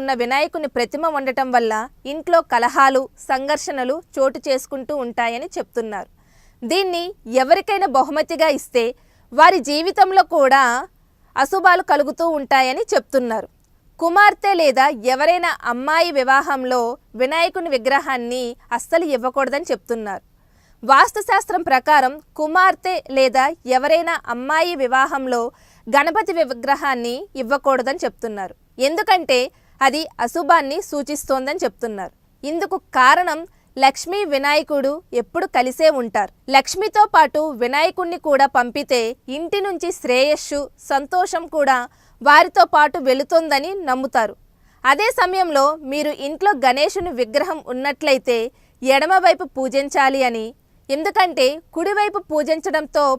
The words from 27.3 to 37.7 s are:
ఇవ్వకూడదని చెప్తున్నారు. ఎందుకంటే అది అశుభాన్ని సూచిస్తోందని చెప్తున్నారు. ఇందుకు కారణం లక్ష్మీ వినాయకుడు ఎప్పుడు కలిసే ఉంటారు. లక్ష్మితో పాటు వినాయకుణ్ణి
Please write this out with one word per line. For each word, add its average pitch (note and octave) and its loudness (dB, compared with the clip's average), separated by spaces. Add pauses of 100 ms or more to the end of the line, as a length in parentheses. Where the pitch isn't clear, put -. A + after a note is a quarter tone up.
ఇవ్వకూడదని C4+ -2
చెప్తున్నారు. G#3 -10 (320)
ఎందుకంటే E4 0 (480)
అది C#4 0 (240)
అశుభాన్ని D4+ 0 (100)
సూచిస్తోందని C#4+ -4
చెప్తున్నారు. G#3 -8 (380)
ఇందుకు F4 -4 (220)
కారణం D#4 4 (360)
లక్ష్మీ C4+ 0 (100)
వినాయకుడు C#4+ 0 (300)
ఎప్పుడు F4 -4 (100)
కలిసే C4 2 (100)
ఉంటారు. G#3+ -4 (220)
లక్ష్మితో F#4+ 2 (100)
పాటు D4+ 4 (200)
వినాయకుణ్ణి E4+ -2